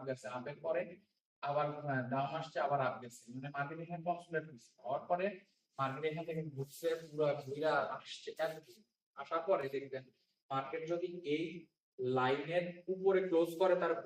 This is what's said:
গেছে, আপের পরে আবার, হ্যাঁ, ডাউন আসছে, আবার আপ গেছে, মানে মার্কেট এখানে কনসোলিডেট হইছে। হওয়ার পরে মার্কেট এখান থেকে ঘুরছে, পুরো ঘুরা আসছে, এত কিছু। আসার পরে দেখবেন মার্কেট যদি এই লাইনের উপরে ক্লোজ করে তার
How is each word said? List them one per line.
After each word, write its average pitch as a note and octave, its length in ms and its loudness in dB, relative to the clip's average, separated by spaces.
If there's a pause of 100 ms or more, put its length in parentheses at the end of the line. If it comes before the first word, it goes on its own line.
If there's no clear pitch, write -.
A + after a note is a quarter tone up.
গেছে, C3 180 -4 (100)
আপের C3+ 300 -6
পরে E3 160 2 (640)
আবার, D3 180 2 (200)
হ্যাঁ, C3 260 2
ডাউন C#3+ 280 2
আসছে, E3 260 -6
আবার C#3 220 4
আপ A#2 140 -2
গেছে, - 180 -14 (140)
মানে C3+ 220 -6
মার্কেট D#3+ 280 -4
এখানে E3+ 240 -6
কনসোলিডেট E3 420 -2
হইছে। A#2+ 200 -18 (120)
হওয়ার C#3+ 280 -2
পরে F3+ 160 2 (520)
মার্কেট C3+ 320 -2
এখান D#3+ 180 -4
থেকে D#3+ 140 -2 (120)
ঘুরছে, C#3 340 -4 (180)
পুরো D3+ 180 0 (200)
ঘুরা D3 300 2 (220)
আসছে, - 340 -10 (140)
এত D#3+ 100 -2 (120)
কিছু। - 140 -20 (400)
আসার E3 280 -2
পরে C3+ 160 6 (100)
দেখবেন C3 300 -4 (480)
মার্কেট D#3+ 300 -2 (100)
যদি F3 160 0 (260)
এই D#3+ 100 0 (720)
লাইনের C#3+ 480 2 (300)
উপরে F#3+ 340 6
ক্লোজ E3 220 4 (100)
করে F#3 220 8
তার E3 100 4 (140)